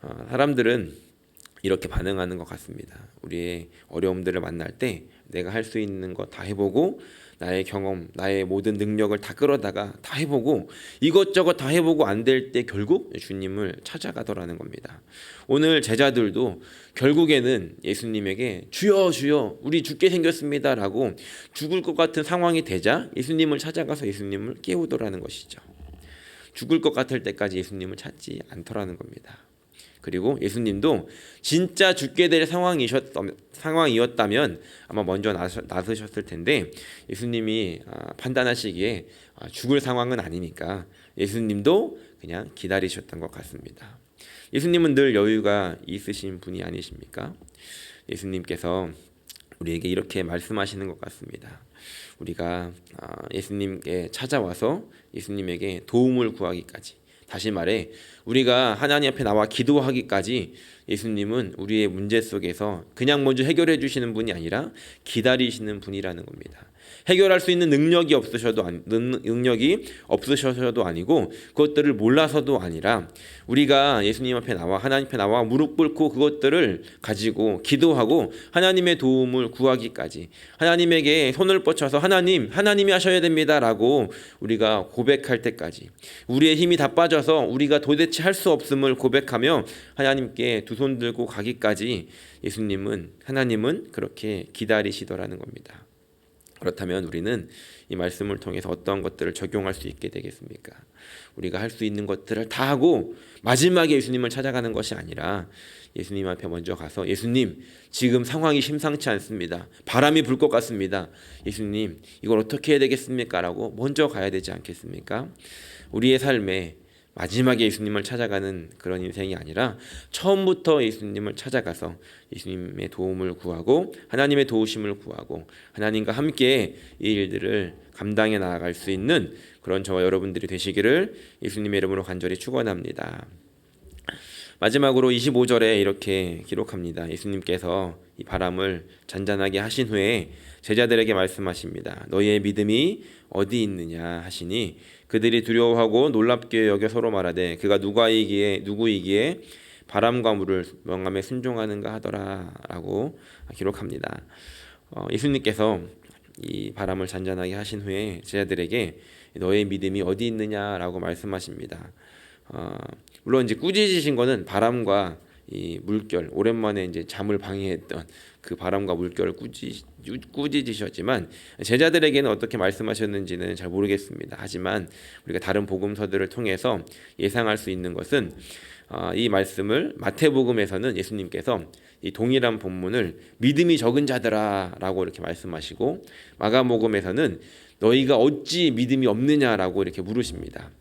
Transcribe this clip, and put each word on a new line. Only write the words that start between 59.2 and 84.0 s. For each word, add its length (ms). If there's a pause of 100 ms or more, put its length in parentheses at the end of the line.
나와 220
기도하기까지 1080 (360)
예수님은 680
우리의 300
문제 320
속에서 640 (120)
그냥 280
먼저 200
해결해 360
주시는 340
분이 200
아니라 380 (320)
기다리시는 760
분이라는 460
겁니다. 400 (420)
해결할 320
수 120
있는 180
능력이 460
없으셔도 500
아니-, 200
능-, 380
능력이 640 (220)
없으셔서도 800
아니고 460 (180)
그것들을 440
몰라서도 640
아니라 480 (380)
우리가 600
예수님 320
앞에 180
나와 240
하나님 280
앞에 100
나와 260
무릎 340
꿇고 320
그것들을 720 (180)
가지고 600
기도하고 720 (180)
하나님의 460
도움을 540
구하기까지, 800 (280)
하나님에게 720
손을 320
뻗쳐서 360
"하나님, 520
하나님이 400
하셔야 300
됩니다"라고 880 (280)